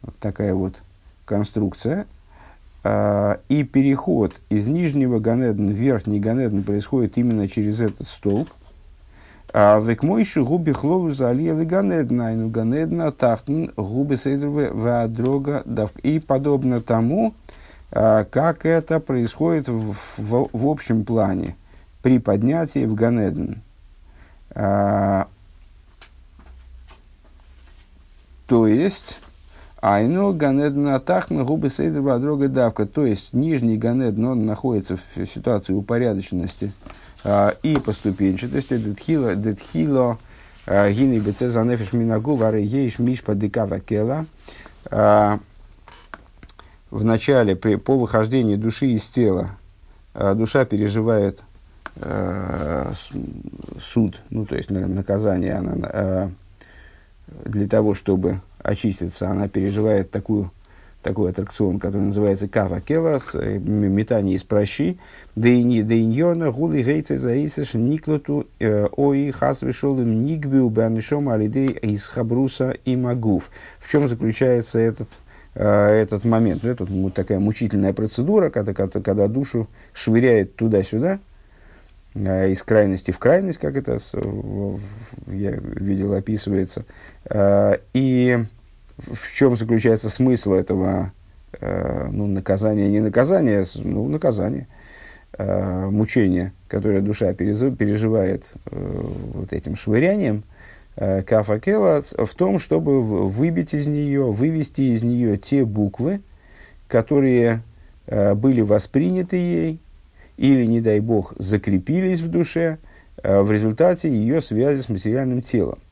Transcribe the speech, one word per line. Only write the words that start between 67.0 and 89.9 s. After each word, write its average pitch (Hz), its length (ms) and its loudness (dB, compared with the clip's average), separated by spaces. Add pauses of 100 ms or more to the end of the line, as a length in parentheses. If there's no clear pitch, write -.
заисеш 135 560 -2
никлоту, 147 720 -2 (120)
э, 104 380 2
ои 143 340 2
хас 135 320 -2
вешолым 127 640 0
никбиу 135 460 2
бэншом 113 580 0
алидей 117 420 0
из 104 360 -4
хабруса 127 800 -2
и 127 120 0
магуф. 120 540 0 (300)
В - 100 -16
чем 143 180 2
заключается 120 720 0
этот, 113 300 0 (460)
э, - 100 -2
этот 104 600 4
момент? 113 380 2
Ну, 117 80 -2
это 117 140 -4
вот 95 300 -2
такая 95 260 -2
мучительная 101 520 0
процедура, 143 580 0
когда, 104 220 -2
когда, 95 280 -2
когда 101 260 2
душу 117 420 -2 (240)
швыряет 113 600 2
туда-сюда, 113 640 0 (960)
э, 95 380 0
из 98 100 -4
крайности 98 480 2
в - 80 -4
крайность, 175 400 2
как 147 160 -4
это 131 240 -4
с-, - 160 -14
в-, 101 600 -6
в-, 104 560 -14
я 101 200 -4
видел, 98 600 -2
описывается. 101 720 -2 (400)
Э, 101 540 4 (160)
и 127 440 4 (600)
в, - 160 -14
в - 200 -12
чем 127 220 6
заключается 110 540 2